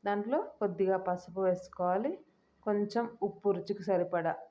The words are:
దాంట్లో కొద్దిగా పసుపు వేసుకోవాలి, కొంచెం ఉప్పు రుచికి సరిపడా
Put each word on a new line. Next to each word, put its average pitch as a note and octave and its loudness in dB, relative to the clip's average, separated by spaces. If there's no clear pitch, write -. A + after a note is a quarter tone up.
దాంట్లో G#3 0
కొద్దిగా F#3+ 2
పసుపు F3+ -4
వేసుకోవాలి, F#3 0
కొంచెం G#3 0
ఉప్పు G3+ 0
రుచికి G3+ -6
సరిపడా F3 2